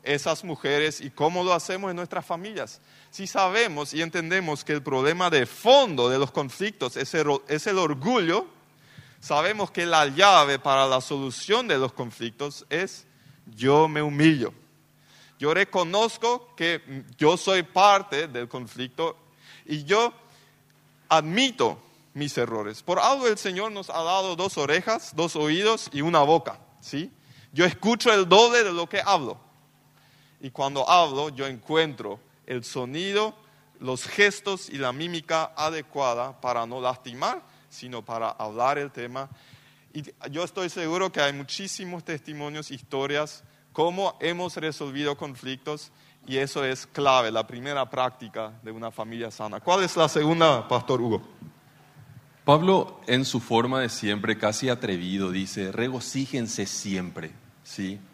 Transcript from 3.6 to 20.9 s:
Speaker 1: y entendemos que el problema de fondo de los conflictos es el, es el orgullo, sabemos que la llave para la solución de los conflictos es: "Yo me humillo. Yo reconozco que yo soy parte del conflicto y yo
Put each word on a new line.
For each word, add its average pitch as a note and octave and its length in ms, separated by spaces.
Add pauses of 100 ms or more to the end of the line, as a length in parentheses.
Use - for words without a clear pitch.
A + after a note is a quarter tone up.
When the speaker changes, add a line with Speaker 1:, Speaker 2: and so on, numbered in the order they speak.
Speaker 1:
y D#3+ 80
entendemos E3 640
que D3+ 100
el C#3+ 80
problema D#3 480
de C#3 160
fondo G3+ 640
de C3 80
los C#3 120
conflictos D3 680
es C3 180
el, D#3 120 (220)
es D3+ 180
el G3 120
orgullo, F3 680 (760)
sabemos F3+ 500
que F3 160
la D#3 200
llave D3 520
para C3+ 280
la C3 140
solución D3 680
de D3+ 120
los C3 160
conflictos A#2+ 720
es: F3 380 (400)
"Yo C3+ 420
me D3+ 140
humillo. D3 500 (840)
Yo D3+ 160
reconozco G#3 1000
que D#3 500 (120)
yo D#3 220
soy F#3+ 240
parte F#3+ 680
del A#2+ 200
conflicto B2+ 680 (480)
y D3+ 200
yo A3+ 280 (960)